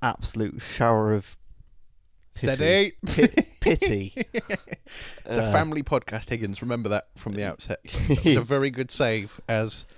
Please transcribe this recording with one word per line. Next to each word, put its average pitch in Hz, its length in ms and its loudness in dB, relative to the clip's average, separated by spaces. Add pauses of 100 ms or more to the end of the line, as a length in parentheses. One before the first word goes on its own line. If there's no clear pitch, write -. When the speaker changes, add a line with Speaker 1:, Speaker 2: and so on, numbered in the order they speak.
Speaker 1:
absolute - 600 -4
shower 110 500 2
of 101 240 -4 (960)
pity. 131 200 -2
Speaker 2:
Steady. 175 380 4 (140)
Speaker 1:
Pi-, - 380 4 (160)
pity. - 580 2
Speaker 2:
<laughs> 226 60 -4 (1000)
It's 117 100 -4
a 110 80 2
Speaker 1:
Uh, 107 80 2
Speaker 2:
family 151 300 2
podcast, - 480 -2
Higgins. 110 320 -4
Remember 120 280 -4
that 104 260 -2
from 104 180 -8
the 101 100 -4
outset. - 400 -8
Speaker 1:
<laughs> - 240 -2
Speaker 2:
That 143 160 4
was 151 120 8
a 123 60 4
very 135 280 0
good 127 200 -6
save, 110 580 -2
as 110 380 -2 (120)